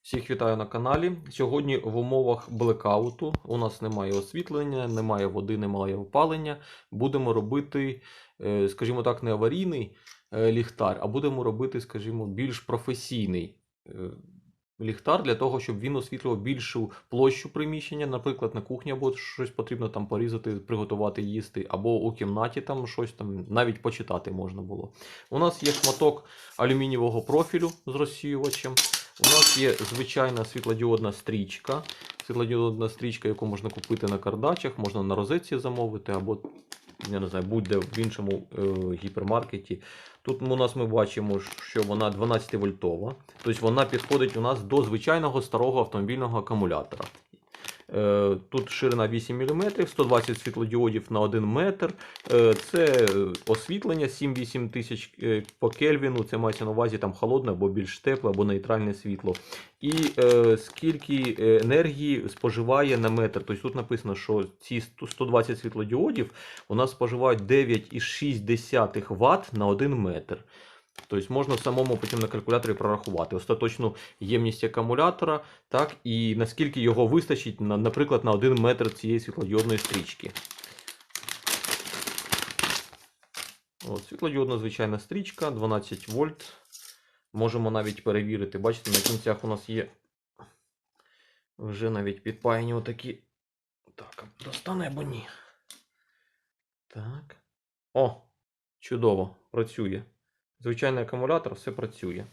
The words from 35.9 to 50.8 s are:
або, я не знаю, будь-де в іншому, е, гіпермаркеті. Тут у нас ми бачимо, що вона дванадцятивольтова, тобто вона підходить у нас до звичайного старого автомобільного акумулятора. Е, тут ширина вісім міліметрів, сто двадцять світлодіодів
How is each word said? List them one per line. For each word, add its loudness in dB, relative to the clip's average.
або, -2
я -2
не -2
знаю, -4
будь-де 0
в -2
іншому, -2
е, -2
гіпермаркеті. -4
Тут -4
у 0
нас 2
ми 0
бачимо, 2
що -4
вона 2
дванадцятивольтова, -2
тобто 0
вона 4
підходить 0
у -2
нас 0
до 2
звичайного 2
старого 2
автомобільного -2
акумулятора. -2
Е, 4
тут -2
ширина 2
вісім -4
міліметрів, 0
сто 2
двадцять 4
світлодіодів 0